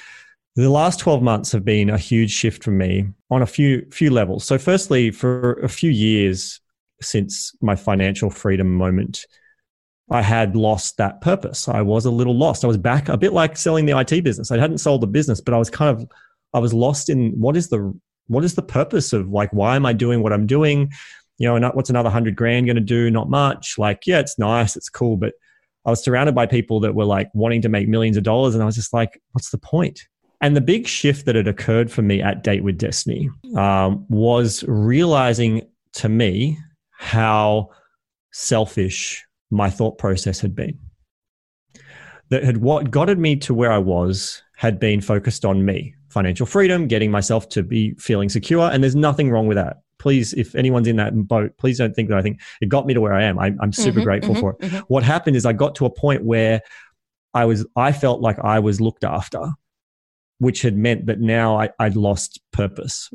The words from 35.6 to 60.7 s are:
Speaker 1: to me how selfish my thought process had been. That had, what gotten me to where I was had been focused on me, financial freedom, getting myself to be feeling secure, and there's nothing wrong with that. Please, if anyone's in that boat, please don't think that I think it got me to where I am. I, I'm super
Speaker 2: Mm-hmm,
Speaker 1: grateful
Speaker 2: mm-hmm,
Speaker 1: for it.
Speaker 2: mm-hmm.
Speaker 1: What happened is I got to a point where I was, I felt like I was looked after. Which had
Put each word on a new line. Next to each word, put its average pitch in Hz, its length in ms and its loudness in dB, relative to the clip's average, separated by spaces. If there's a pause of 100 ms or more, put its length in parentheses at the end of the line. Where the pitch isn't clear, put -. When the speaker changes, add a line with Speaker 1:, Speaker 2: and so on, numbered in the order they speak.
Speaker 1:
to - 140 -4
me 113 520 0 (320)
how 107 800 0 (600)
selfish - 920 -4 (260)
my 101 200 0
thought 110 280 -2
process 95 420 -2
had 101 160 -4
been. - 220 -8 (1500)
That 131 140 0
had, 123 140 2
what 135 340 0
gotten 175 280 2
me 156 180 2
to 143 160 -4
where 117 180 2
I 107 80 4
was 92 640 -2 (140)
had 107 240 0
been 104 220 2
focused 104 440 -2
on 98 200 2
me, 95 300 -4 (140)
financial 95 360 -2
freedom, 180 420 2
getting 107 220 2
myself 104 400 0
to 101 140 -2
be 110 320 -2
feeling 101 340 -2
secure, 170 400 0
and 135 140 2
there's 131 120 2
nothing 147 360 2
wrong 110 160 2
with 104 100 2
that. 87 200 -2 (220)
Please, 131 340 0
if - 200 -4
anyone's 127 360 2
in 113 80 0
that 107 180 0 (140)
boat, 107 280 0
please 131 200 0
don't 113 180 -2
think 107 140 -2
that 101 80 2
I 92 40 2
think 104 200 -4 (180)
it 110 80 -2
got 135 180 0
me 135 80 0
to 120 60 2
where 104 140 2
I 98 100 2
am. 95 160 0
I, 98 220 0
I'm 104 100 0
super - 280 0
Speaker 2:
Mm-hmm, - 40 0
Speaker 1:
grateful 113 300 0
Speaker 2:
mm-hmm, - 80 0
Speaker 1:
for - 100 -2
it. - 80 -16
Speaker 2:
mm-hmm. 190 180 -6 (120)
Speaker 1:
What 131 140 2
happened 151 340 2
is 117 80 0
I 117 80 2
got 143 220 -2
to 135 100 0
a 120 40 0
point 139 360 -2
where 113 340 2 (760)
I 120 120 2
was, 113 200 0 (120)
I 135 160 2
felt 135 260 0
like 113 200 0
I 107 200 2
was 104 220 0
looked 113 240 -2
after. 101 480 -6 (840)
Which 123 220 0
had 113 140 0